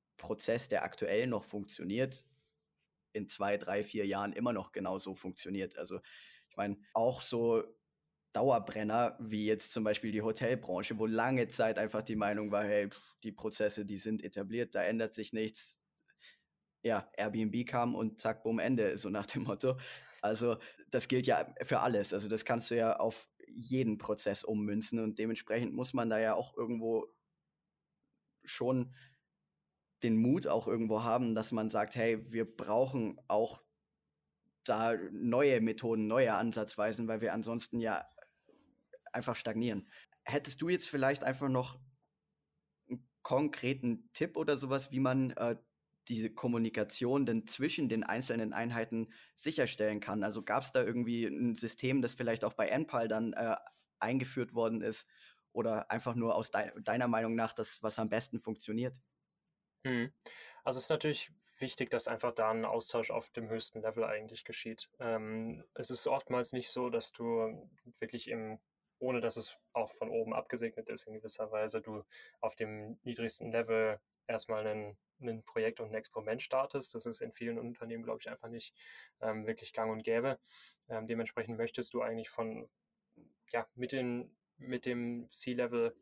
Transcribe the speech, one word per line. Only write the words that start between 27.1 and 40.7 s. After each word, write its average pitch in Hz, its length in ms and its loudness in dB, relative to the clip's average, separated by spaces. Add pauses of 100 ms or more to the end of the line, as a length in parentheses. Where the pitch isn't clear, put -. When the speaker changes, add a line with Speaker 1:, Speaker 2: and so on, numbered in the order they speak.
Speaker 1:
schon 127 520 0 (1080)
den 113 140 4
Mut 120 300 4
auch 110 200 2
irgendwo 110 360 2
haben, 117 300 2
dass 110 180 0
man 110 180 0
sagt, 110 260 0
hey, 113 360 2
wir 113 140 0
brauchen 120 840 0
auch 110 360 2 (1000)
da 113 320 4 (160)
neue 120 480 6
Methoden, 110 480 2
neue 117 280 6
Ansatzweisen, 110 720 0
weil 110 140 0
wir 101 120 2
ansonsten 117 460 -2
ja 110 280 0 (1040)
einfach 120 240 -2
stagnieren. 113 540 -2 (340)
Hättest - 380 -4
du 165 80 -2
jetzt 180 180 0